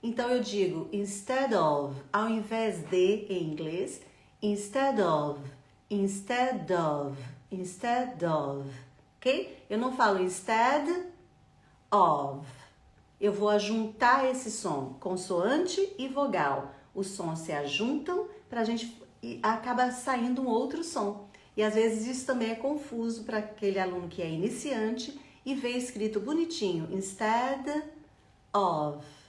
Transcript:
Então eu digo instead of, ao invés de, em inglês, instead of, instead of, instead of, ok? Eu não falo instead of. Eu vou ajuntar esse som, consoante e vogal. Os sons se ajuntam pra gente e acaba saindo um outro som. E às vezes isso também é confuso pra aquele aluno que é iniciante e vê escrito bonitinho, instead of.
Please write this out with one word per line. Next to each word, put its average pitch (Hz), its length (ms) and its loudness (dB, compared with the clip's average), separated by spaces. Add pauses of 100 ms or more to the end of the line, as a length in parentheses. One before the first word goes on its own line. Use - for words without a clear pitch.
Então 233 280 0
eu 247 100 4
digo 185 520 0
instead 233 600 0
of, 147 400 2 (180)
ao 214 160 2
invés 220 600 -2
de, 196 400 4
em 170 240 -2
inglês, 160 480 -6 (420)
instead 214 580 2
of, 147 400 2 (480)
instead 202 840 0
of, 147 500 0 (300)
instead 240 720 -2
of, 139 440 0 (500)
ok? - 520 -2
Eu 208 80 0
não 247 140 0
falo 208 280 4
instead 269 880 2 (840)
of. 143 560 4 (760)
Eu 202 120 4
vou 202 180 2
ajuntar 220 760 4
esse 254 220 -2
som, 147 480 -4
consoante 226 1000 0
e 262 120 -6
vogal. 185 640 0 (200)
Os 196 140 -4
sons 165 320 -6
se 165 140 -6
ajuntam 254 760 0 (240)
pra 233 140 -2
gente 226 360 -4 (220)
e 233 180 -10
acaba 240 520 0
saindo 247 500 0
um 262 60 0
outro 285 340 0
som. 208 460 -4 (280)
E 208 60 2
às 214 120 2
vezes 220 340 4
isso 254 180 -4
também 233 240 0
é 226 60 -2
confuso 233 680 -4
pra - 160 -2
aquele 202 400 -2
aluno 180 300 -2
que - 120 -10
é 165 80 -2
iniciante 226 880 -2 (300)
e 269 80 -2
vê 240 160 -2
escrito 220 480 -2
bonitinho, 208 720 0
instead 254 960 0 (680)
of. 151 760 0